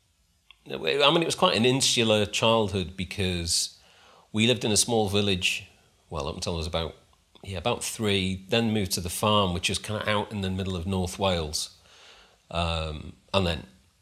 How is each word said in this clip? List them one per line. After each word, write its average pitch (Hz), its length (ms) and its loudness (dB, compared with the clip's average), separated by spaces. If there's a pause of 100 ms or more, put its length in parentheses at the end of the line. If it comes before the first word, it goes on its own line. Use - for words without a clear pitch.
(720)
I 139 60 -6
mean, 147 460 4
it 165 40 0
was 143 80 -2
quite - 220 2
an 110 80 4
insular 117 640 4
childhood 101 680 0
because 90 840 -2 (540)
we 110 140 2
lived 120 180 2
in 113 80 2
a 101 40 4
small 110 320 2
village, 98 580 0 (440)
well, 73 180 -6
up 85 60 -6
until 92 200 -6
I - 20 -4
was 82 100 -4
about, 82 280 -4 (480)
yeah, 98 160 -10
about 120 260 -4
three, 95 640 -2
then 117 240 2
moved 104 200 0
to - 80 -4
the 87 100 -6
farm, 104 440 2
which 90 160 -2
is - 80 -2
kinda 107 300 -6
out 104 240 -2
in 107 80 -6
the 95 100 -2
middle 92 260 -4
of 85 100 -6
North 95 320 -2
Wales. 85 520 -2 (800)
Um, 80 640 -4 (180)
and 95 140 4
then 85 200 -4 (360)